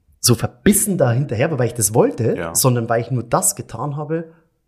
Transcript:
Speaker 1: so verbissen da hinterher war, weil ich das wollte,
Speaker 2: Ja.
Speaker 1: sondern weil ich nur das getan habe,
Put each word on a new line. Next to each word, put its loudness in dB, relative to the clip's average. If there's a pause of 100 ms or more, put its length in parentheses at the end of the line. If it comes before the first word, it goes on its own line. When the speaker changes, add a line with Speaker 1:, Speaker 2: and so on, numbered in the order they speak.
(200)
Speaker 1:
so 4
verbissen 0
da 2
hinterher 0
war, -2
weil 0
ich -8
das -2
wollte, 2
Speaker 2:
Ja. -8
Speaker 1:
sondern 2
weil 2
ich -10
nur -2
das 0
getan -8
habe, -6 (360)